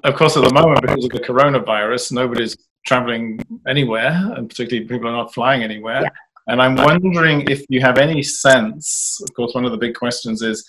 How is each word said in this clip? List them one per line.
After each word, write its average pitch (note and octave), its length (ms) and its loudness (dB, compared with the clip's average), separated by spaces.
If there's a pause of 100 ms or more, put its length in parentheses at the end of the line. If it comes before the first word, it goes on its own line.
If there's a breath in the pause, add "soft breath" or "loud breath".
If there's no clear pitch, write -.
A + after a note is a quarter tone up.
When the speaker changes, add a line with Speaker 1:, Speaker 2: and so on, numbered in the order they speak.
Speaker 1:
of C#3+ 120 2
course, D#3 200 4
at C3+ 100 4
the B2+ 60 -2
moment, D3+ 300 4
because B2+ 200 0
of B2 100 -4
the B2 80 -6
coronavirus, B2 920 0
nobody's A#2+ 420 -2 (300)
traveling A#3 560 -2 (260)
anywhere, C3 440 0 (260)
and A#2 140 -8
particularly A#2 360 -6
people A#2 220 -6
are A#2 80 -4
not A#2 160 -6
flying B2+ 300 0
anywhere. A2 400 -6
Speaker 2:
Yeah. - 60 -2 (400 soft breath)
Speaker 1:
And B2 120 2
I'm C3 160 4
wondering D#3+ 720 4
if C#3 220 -2
you C3 100 2
have B2+ 160 4
any D3 260 4
sense, C3 1000 0
of - 100 -12
course, A#2 220 -4
one B2 100 -2
of B2 60 -2
the A2+ 80 -6
big A#2 160 -4
questions A#2 480 -6
is, A2 260 -4